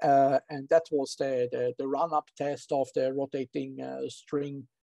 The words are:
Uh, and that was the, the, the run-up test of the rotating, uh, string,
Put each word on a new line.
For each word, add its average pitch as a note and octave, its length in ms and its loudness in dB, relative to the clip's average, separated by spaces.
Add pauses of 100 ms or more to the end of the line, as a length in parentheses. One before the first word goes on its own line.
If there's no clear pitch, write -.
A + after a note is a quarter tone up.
Uh, C#3 380 6 (100)
and C#3 200 -8
that E3 220 6
was C#3 280 -2
the, C3 320 0
the, B2 260 -2
the C3+ 100 -4
run-up D3 500 0
test C#3+ 340 -6
of C#3 240 2
the C3 180 0
rotating, C3+ 680 -6
uh, C3 260 -8
string, C#3+ 600 -6 (260)